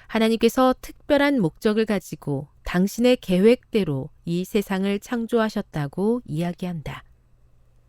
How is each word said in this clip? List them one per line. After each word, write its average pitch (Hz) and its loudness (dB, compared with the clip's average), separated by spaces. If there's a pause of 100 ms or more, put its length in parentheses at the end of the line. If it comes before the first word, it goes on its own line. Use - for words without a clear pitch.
하나님께서 226 2
특별한 285 0
목적을 214 0
가지고 151 -6 (160)
당신의 226 2
계획대로 185 2 (140)
이 175 -2
세상을 202 -2
창조하셨다고 220 -2
이야기한다. 170 -8 (840)